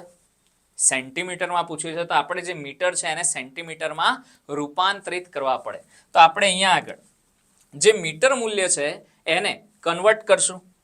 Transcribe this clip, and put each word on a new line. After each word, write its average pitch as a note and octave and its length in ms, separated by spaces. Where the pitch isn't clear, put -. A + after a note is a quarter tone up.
સેન્ટીમીટરમાં F3 800
પૂછ્યું D#3+ 280
છે E3+ 140
તો E3 80
આપણે F3 280
જે F3+ 60
મીટર D#3+ 360
છે F3 140
એને E3+ 100
સેન્ટીમીટરમાં D#3+ 920
રૂપાંતરિત F3+ 760
કરવા C3 320
પડે. G2+ 160
તો - 80
આપણે E3+ 320
અહીંયા F#3 260
આગળ A2 220
જે E3 200
મીટર E3 420
મૂલ્ય G#3 340
છે D3 180
એને F3 280
કન્વર્ટ F#3 440
કરશું. F#3 360